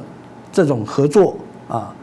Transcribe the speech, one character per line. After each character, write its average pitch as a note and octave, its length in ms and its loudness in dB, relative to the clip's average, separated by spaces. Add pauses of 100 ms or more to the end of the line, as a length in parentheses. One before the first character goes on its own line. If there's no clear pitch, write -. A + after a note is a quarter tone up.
(540)
这 F#3 120 4
种 B2 200 -2
合 C3+ 200 0
作， D3+ 300 4 (320)
啊， A2 360 -8